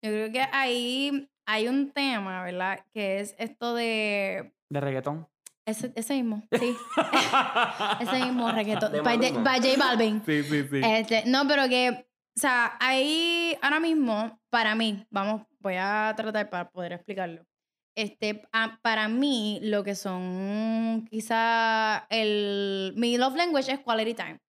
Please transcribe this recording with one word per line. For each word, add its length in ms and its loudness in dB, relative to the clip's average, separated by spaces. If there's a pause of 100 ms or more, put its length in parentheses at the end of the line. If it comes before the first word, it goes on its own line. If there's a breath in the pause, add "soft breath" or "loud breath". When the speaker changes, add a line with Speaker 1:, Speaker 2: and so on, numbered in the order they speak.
Speaker 1:
yo 80 -4
creo 220 -2
que 200 0
ahí 760 0 (160)
hay 240 0
un 220 0
tema, 520 -4
¿verdad? 380 -4 (140)
Que 260 -2
es 180 -8
esto 360 -6
de 800 -2 (160)
Speaker 2:
De 100 -2
reggaetón. 480 -4 (380)
Speaker 1:
Ese, 300 -6
ese 180 -4
mismo, 280 -2 (160)
sí. 160 0 (220)
Speaker 2:
<laughs> 1040 2
Speaker 1:
Ese 240 0
mismo 260 0
reggaetón. 420 0
Speaker 3:
De 80 0
Speaker 1:
By, 180 2
de, 140 2
Speaker 3:
Maluma. 180 2
Speaker 1:
by 100 4
J 180 4
Balvin. 460 2
Speaker 2:
Sí, 200 2
sí, 260 0
sí. 120 0
Speaker 1:
Este, 440 2
no, 200 4
pero 220 4
que, 220 4 (460)
o 40 -2
sea, 400 2
ahí 840 2
ahora 180 2
mismo, 580 0 (120)
para 240 2
mí, 360 -2
vamos, 320 -2 (180)
voy 180 -2
a 380 0
tratar 340 -2
para 200 -6
poder 220 -8
explicarlo. 520 -8 (520)
Este, 560 -6
a-, 300 -2
para 260 2
mí, 540 0
lo 220 0
que 100 -4
son 1160 -4
quizá 1000 2
el, 840 0
mi 220 2
love 180 2
language 360 0
es 80 -4
quality 340 0
time. 340 -8